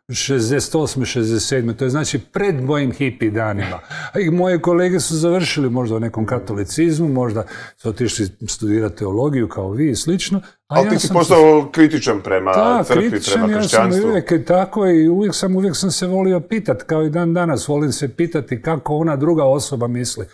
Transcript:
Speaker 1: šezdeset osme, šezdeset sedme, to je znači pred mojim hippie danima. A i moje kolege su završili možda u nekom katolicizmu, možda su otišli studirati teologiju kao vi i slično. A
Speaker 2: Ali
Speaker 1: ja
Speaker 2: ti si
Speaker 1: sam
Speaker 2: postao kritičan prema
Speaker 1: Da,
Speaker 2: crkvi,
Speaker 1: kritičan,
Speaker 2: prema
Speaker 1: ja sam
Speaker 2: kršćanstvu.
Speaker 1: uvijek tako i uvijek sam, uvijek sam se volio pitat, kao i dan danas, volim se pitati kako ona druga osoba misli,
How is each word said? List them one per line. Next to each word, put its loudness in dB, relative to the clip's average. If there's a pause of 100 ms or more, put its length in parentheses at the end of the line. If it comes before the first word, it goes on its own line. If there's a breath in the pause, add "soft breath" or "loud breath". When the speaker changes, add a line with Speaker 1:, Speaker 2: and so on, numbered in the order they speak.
(120)
Speaker 1:
šezdeset -2
osme, -2
šezdeset -2
sedme, -2
to -6
je 0
znači -2 (140)
pred -2
mojim 0
hippie -2
danima. -4 (340 loud breath)
A -2
i 0
moje 0
kolege 2
su -4
završili 0
možda -2
u -2
nekom -4
katolicizmu, -2
možda -2 (340 loud breath)
su -6
otišli -2 (200)
studirati -2
teologiju -2
kao -6
vi 0
i -2
slično. -2
A -6 (260 loud breath)
Speaker 2:
Ali 2
Speaker 1:
ja 0
Speaker 2:
ti 2
si -2
Speaker 1:
sam -2
Speaker 2:
postao 6
kritičan 2
prema 0
Speaker 1:
Da, 4
Speaker 2:
crkvi, 2
Speaker 1:
kritičan, -2
Speaker 2:
prema 2
Speaker 1:
ja -
sam 0
Speaker 2:
kršćanstvu. 2
Speaker 1:
uvijek 0
tako 2
i 4
uvijek 2
sam, 0
uvijek 0
sam -2
se -4
volio 2
pitat, -2
kao 0
i 0
dan 0
danas, -2
volim 0
se -6
pitati -4
kako -2
ona 0
druga 2
osoba 0
misli, -6